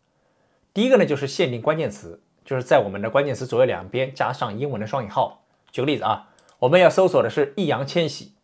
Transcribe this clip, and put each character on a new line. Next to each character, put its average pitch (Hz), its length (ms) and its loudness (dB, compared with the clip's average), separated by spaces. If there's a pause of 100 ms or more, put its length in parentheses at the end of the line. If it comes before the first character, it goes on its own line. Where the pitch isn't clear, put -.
(760)
第 202 80 0
一 254 60 2
个 262 80 8
呢， 190 100 4
就 143 80 -2
是 139 140 -4
限 143 240 -2
定 117 100 -8
关 156 160 0
键 147 100 -4
词， 85 320 -16 (240)
就 135 120 -6
是 127 60 -4
在 139 180 4
我 101 80 -2
们 98 120 -8
的 110 80 -4
关 139 160 2
键 143 80 -4
词 127 140 -8
左 120 140 0
右 131 40 6
两 92 240 -2
边 127 240 -6
加 117 200 -4
上 110 260 -8
英 143 100 -6
文 120 120 -8
的 107 60 -6
双 131 180 -6
引 101 40 -12
号。 - 360 -4 (260)
举 - 120 -6
个 131 40 -2
例 147 100 0
子 - 60 -10
啊， 104 280 -4 (280)
我 123 100 2
们 170 120 6
要 170 100 8
搜 190 160 4
索 143 160 2
的 110 80 -2
是 143 260 -2
易 175 140 0
烊 127 140 -2
千 160 240 -2
玺 - 240 -14 (120)